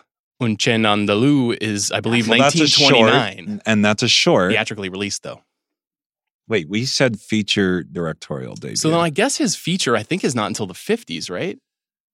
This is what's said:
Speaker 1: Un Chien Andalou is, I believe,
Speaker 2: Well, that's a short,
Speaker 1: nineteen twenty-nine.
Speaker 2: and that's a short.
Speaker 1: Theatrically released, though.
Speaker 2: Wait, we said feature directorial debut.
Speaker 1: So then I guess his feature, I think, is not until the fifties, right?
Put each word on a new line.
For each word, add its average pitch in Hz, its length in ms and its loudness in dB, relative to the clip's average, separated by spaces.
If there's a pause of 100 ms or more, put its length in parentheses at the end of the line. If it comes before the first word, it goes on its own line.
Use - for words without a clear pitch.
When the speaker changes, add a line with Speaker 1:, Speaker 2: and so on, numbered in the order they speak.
(400)
Speaker 1:
Un 110 180 0
Chien 113 260 0
Andalou 107 760 2
is, 104 320 -4
I 101 100 -2
believe, 113 260 0
Speaker 2:
Well, 113 120 4
that's 143 200 4
a 151 80 4
short, 139 260 4
Speaker 1:
nineteen 110 520 2
twenty-nine. 104 200 -10
Speaker 2:
and 107 180 4
that's 104 200 2
a 120 40 0
short. 107 440 4
Speaker 1:
Theatrically 101 380 -4
released, 98 340 -8
though. - 180 -14 (1080)
Speaker 2:
Wait, 87 220 -4
we 113 160 -2
said 127 340 0
feature 98 640 0
directorial 78 720 -8
debut. 60 200 -10
Speaker 1:
So 160 160 -2
then 170 80 2
I 170 100 0
guess 208 280 -2
his 254 180 -2
feature, 160 400 -2
I 104 80 -2
think, 175 200 -6
is 151 120 -2
not 107 120 -2
until 101 200 -6
the 92 60 -12
fifties, - 560 -6
right? 127 280 -8 (560)